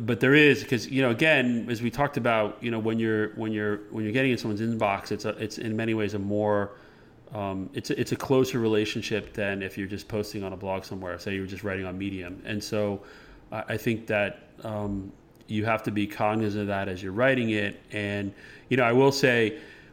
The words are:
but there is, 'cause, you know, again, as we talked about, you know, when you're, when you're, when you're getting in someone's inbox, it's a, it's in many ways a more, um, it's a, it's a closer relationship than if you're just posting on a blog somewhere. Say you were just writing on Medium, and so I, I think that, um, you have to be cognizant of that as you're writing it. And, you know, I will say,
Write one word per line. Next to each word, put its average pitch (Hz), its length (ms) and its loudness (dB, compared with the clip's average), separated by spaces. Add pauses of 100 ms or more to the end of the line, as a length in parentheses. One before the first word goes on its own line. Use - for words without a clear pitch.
but 117 200 -2
there 131 120 6
is, 147 300 8
'cause, 113 240 0
you 135 140 0
know, 131 80 4
again, 123 600 4
as 113 120 -4
we 117 100 0
talked 143 240 0
about, 113 460 2
you 120 100 -4
know, 113 80 -2
when 110 200 0
you're, 110 320 2
when 110 200 -4
you're, 104 300 -2 (100)
when 110 140 -4
you're 107 80 -2
getting 131 180 2
in 117 60 2
someone's 107 240 -4
inbox, 110 500 0
it's 104 140 -4
a, 107 60 0
it's 107 260 -6
in 113 180 -4
many 113 180 0
ways 107 200 0
a 104 60 -4
more, 101 580 0 (560)
um, 95 400 -6
it's 120 160 -6
a, - 100 0
it's 123 140 -2
a - 20 0
closer 131 440 2
relationship 110 720 0
than 98 280 -2
if 95 160 -8
you're 98 120 -4
just 98 180 -8
posting 104 340 -4
on 95 120 -8
a - 20 -10
blog 95 300 -6
somewhere. 92 340 -8
Say 98 160 -4
you 95 60 -2
were 95 60 -6
just 95 180 -10
writing 95 200 -2
on 92 120 -6
Medium, 95 480 -6
and 104 180 -4
so 104 380 -2 (500)
I, 110 160 -6
I 113 100 -2
think 113 300 -2
that, 104 440 -2 (120)
um, 104 480 -4 (360)
you 107 180 -2
have 110 180 2
to 117 80 -2
be 104 160 0
cognizant 107 540 0
of 101 60 -2
that 98 200 -2
as 92 160 -6
you're 95 80 -6
writing 123 380 2
it. 104 320 -2 (100)
And, 101 420 -4 (360)
you 123 80 4
know, 127 60 6
I 117 100 6
will 135 180 8
say, 120 480 4 (340)